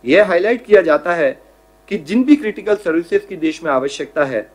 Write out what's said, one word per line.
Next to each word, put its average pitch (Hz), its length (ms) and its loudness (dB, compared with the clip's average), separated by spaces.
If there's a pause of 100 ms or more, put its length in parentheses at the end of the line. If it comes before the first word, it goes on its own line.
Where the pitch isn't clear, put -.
यह 180 220 4
highlight 190 380 0
किया 202 180 6
जाता 160 320 0
है 165 280 -2 (460)
कि 202 100 -6
जिन 196 260 0
भी 294 120 6
critical 208 400 -4
services 170 500 -4
की 190 100 -14
देश 156 280 -4
में 156 60 -4
आवश्यकता 139 540 -2
है 120 300 -6